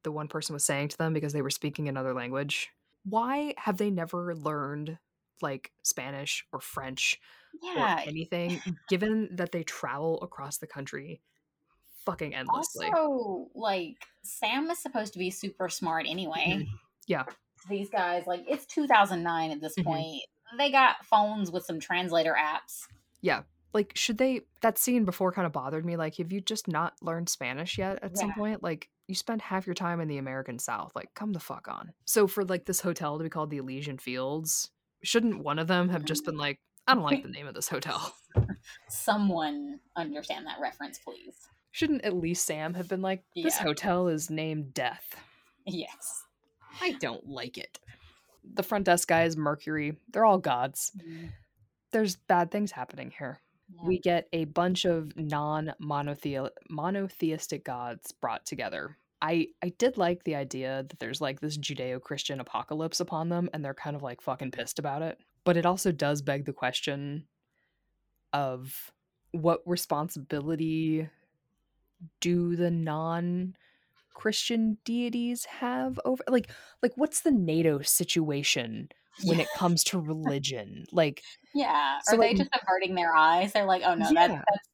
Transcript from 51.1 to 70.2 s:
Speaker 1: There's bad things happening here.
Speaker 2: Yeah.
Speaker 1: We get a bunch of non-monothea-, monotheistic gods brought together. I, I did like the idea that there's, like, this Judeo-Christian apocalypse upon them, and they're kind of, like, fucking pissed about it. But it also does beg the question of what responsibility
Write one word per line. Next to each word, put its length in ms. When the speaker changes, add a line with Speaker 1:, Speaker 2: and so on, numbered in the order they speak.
Speaker 1:
There's 240
bad 340
things 220
happening 460
here. 220
Speaker 2:
Yeah. 160
Speaker 1:
We 140
get 340
a 120
bunch 400
of 320
non-monothea-, 1300
monotheistic 960
gods 480
brought 340
together. 500
I, 280
I 80
did 260
like 280
the 120
idea 520
that 120
there's, 200
like, 200
this 180
Judeo-Christian 800
apocalypse 600
upon 300
them, 220
and 120
they're 100
kind 220
of, 60
like, 180
fucking 320
pissed 260
about 240
it. 160
But 120
it 100
also 240
does 320
beg 220
the 80
question 720
of 600
what 340
responsibility 1400